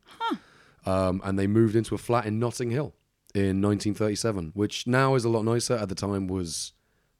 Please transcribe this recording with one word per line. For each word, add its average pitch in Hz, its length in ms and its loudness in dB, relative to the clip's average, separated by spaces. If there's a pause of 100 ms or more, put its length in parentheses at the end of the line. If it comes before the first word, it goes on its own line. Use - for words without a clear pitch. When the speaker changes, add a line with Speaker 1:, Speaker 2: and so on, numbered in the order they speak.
Speaker 1:
Huh. 453 320 -6 (480)
Speaker 2:
Um, 95 400 0
and 98 140 -2
they 98 80 0
moved 107 280 4
into 110 200 0
a 98 40 -2
flat 117 280 0
in 107 120 -2
Notting 120 320 -2
Hill 139 240 -4 (400)
in 98 260 2
nineteen 104 340 2
thirty-seven, 104 600 -2
which 101 320 -2
now 135 280 4
is 123 100 2
a 117 40 2
lot 113 160 0
nicer. 117 300 0
At 107 140 -2
the 92 60 -6
time 98 320 -2
was 92 460 -6 (480)